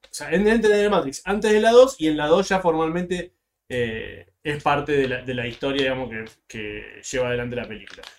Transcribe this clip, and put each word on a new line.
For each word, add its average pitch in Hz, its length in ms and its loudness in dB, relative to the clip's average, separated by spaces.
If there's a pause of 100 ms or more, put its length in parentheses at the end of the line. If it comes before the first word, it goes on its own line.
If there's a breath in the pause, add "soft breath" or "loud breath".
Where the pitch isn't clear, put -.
o - 80 -20
sea, 147 200 -12
en 190 160 2
Enter 214 240 4
the 208 180 2
Matrix 151 360 -2
antes 208 260 0
de 214 100 6
la 226 100 6
dos 254 260 8
y 156 100 0
en 151 100 0
la 151 100 -2
dos 185 220 4
ya 190 100 2
formalmente, 175 720 -2 (360)
eh, 110 580 -6 (160)
es 147 180 -6
parte 143 300 0
de 139 160 2
la, 123 140 -4
de 127 120 -6
la 120 140 -4
historia, 135 360 -2
digamos, 131 260 -2
que, 110 160 -10 (220)
que 107 640 -14
lleva 127 200 -2
adelante 123 260 -4
la 113 120 -6
película. - 360 -16 (160)